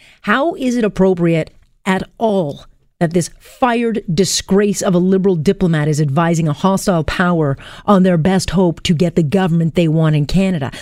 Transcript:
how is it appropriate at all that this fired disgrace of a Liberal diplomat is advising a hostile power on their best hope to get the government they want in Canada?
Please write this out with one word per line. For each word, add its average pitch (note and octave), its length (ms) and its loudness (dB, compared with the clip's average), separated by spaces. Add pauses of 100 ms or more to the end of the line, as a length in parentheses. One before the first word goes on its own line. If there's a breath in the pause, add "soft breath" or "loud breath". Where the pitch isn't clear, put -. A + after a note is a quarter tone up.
(220 soft breath)
how C4+ 340 0
is B3 200 -2
it A#3 80 0
appropriate F3 680 0 (320)
at F#3+ 180 -2 (160)
all F#3+ 460 -2 (340)
that E3 140 0
this E3+ 260 0
fired A#3 640 -2 (100)
disgrace G3 680 0
of G3+ 120 0
a F3+ 40 4
Liberal F#3+ 380 2
diplomat E3 500 0
is D3+ 140 0
advising D#3+ 480 0
a D3 40 -2
hostile F#3 520 0
power E3 520 0 (280 loud breath)
on G3 180 4
their F3+ 160 4
best F#3 320 0
hope F3 320 0
to F#3 120 0
get E3 200 -2
the F3 80 2
government E3 540 0
they E3+ 100 2
want D#3 300 2
in C#3+ 100 0
Canada? F#3 560 -2